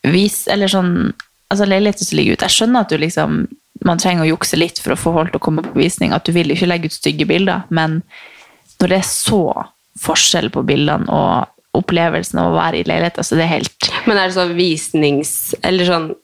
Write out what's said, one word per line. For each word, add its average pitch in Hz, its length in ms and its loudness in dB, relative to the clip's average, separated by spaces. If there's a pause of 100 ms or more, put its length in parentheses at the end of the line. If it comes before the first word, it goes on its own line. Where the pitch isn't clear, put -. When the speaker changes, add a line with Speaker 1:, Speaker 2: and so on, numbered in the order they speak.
Speaker 1:
vis, 185 440 2
eller 202 200 2
sånn, 180 460 0 (380)
altså, 202 140 2
leiligheter 196 400 0
som - 120 -6
ligger 147 160 2
ut. - 80 -2
Jeg 190 100 0
skjønner 240 300 2
at - 80 -2
du 160 80 0
liksom, 156 500 -2 (360)
man 170 140 2
trenger 175 260 0
å 160 140 2
jukse - 200 -2
litt 170 220 0
for - 120 -4
å - 60 0
få 165 160 -2
folk 165 180 0
til 156 80 -4
å - 40 -6
komme 160 200 0
på - 100 -10
visning, 170 400 0
at 170 120 -2
du 175 60 0
vil 170 180 2
jo 143 60 0
ikke 175 120 0
legge 170 180 -2
ut 160 60 -6
stygge 151 360 -2
bilder, 190 420 0
men 160 340 0 (760)
når 180 100 4
det 190 100 4
er 180 80 -2
så - 580 0 (340)
forskjell - 520 0
på - 140 -4
bildene 147 440 0
og - 380 0 (260)
opplevelsen 170 680 0
av 175 140 2
å 165 40 2
være 165 220 0
i 170 40 -4
leilighet, 170 340 -2
altså, - 180 -2
det 160 80 4
er 165 140 0
helt - 340 -6 (140)
Speaker 2:
Men 220 120 4
er 190 100 2
det 180 80 -4
sånn 180 200 0
visnings-, 156 1080 0
eller 180 220 0
sånn 165 380 -2